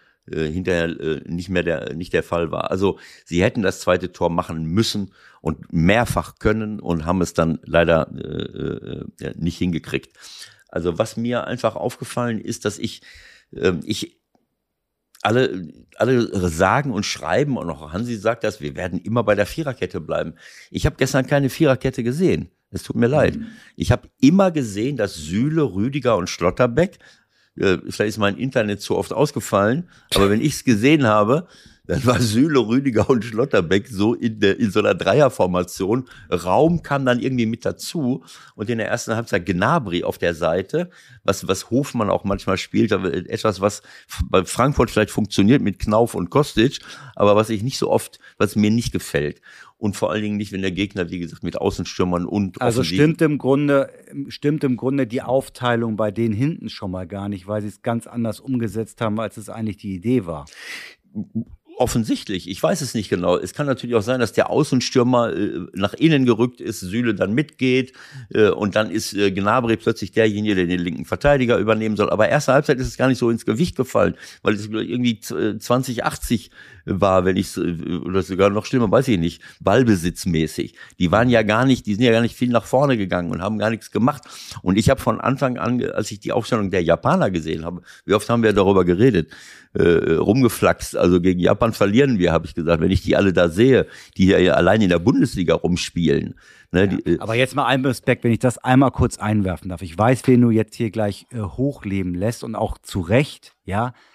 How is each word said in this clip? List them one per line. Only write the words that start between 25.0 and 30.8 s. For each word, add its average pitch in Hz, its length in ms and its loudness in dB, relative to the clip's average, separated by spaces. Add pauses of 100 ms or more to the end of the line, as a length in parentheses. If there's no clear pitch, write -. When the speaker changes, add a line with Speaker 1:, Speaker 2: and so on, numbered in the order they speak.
Speaker 1:
Süle, 117 480 0 (100)
Rüdiger 120 440 0
und 85 120 -2
Schlotterbeck, 123 720 0 (580)
äh, 92 200 2 (120)
vielleicht 107 200 -2
ist 107 80 -8
mein 101 200 0
Internet 110 440 -2
zu - 140 -2
oft 92 160 -2
ausgefallen, 120 800 0 (260)
aber 98 140 6
wenn 107 100 4
ich's 143 240 -2
gesehen 131 420 4